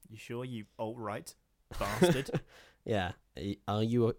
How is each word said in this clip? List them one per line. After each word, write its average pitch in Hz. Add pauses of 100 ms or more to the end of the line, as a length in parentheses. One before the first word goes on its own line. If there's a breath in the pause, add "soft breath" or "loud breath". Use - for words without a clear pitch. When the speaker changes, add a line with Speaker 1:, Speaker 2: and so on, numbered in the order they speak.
Speaker 1:
You 110
sure, 117
you 120 (140)
alt-right 113 (460)
bastard? 127
Speaker 2:
<laughs> -
Yeah. 92 (240)
Are 64
y-, 98 (100)
are 104
you 117
a, 117